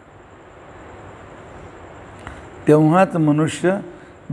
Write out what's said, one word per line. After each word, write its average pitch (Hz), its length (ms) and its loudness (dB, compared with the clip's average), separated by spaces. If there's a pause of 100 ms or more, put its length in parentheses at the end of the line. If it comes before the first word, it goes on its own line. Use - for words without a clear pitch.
(2750)
तेव्हाच 156 480 4
मनुष्य 156 640 0 (560)